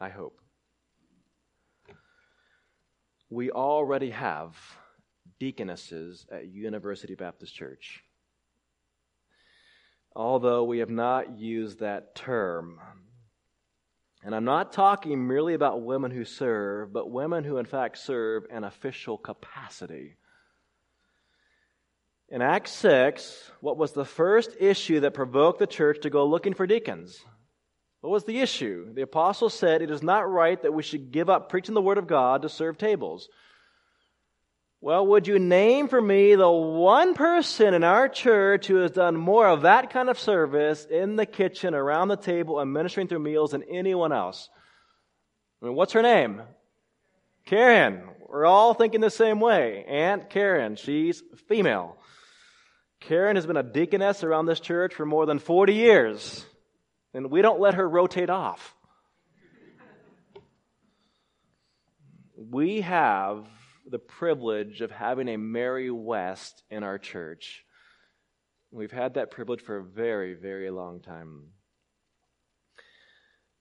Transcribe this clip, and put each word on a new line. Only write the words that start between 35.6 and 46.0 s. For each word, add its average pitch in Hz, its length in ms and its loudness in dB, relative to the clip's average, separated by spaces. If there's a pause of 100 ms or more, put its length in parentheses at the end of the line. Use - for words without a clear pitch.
for 254 120 2
me 202 360 6
the 185 120 6
one 175 640 4
person 302 600 2
in 170 80 4
our 214 260 6
church 202 600 2
who 190 80 4
has 175 160 2
done 175 240 2
more 196 320 4
of 151 140 4
that 240 280 8
kind 254 180 0
of 247 120 -2
service 151 640 0
in 190 320 -2
the 214 100 0
kitchen, 185 480 -4
around 147 320 0
the 202 100 0
table, 170 440 -4
and 135 120 -4
ministering 175 360 -4
through 170 100 -4
meals 151 320 0
than 143 140 -8
anyone 180 480 -2
else? 95 360 -4 (1120)
I - 40 -14
mean, 120 100 -6
what's 180 200 0
her 226 80 6